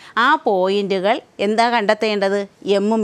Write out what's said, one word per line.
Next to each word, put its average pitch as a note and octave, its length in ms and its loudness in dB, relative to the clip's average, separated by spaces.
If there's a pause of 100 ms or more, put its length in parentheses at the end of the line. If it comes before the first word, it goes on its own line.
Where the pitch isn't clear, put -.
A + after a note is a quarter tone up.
(180)
ആ A#3+ 180 2
പോയിന്റുകൾ G3 800 0 (240)
എന്താ G#3+ 300 0
കണ്ടെത്തേണ്ടത്? G#3 680 0 (300)
എമ്മും G#3 360 0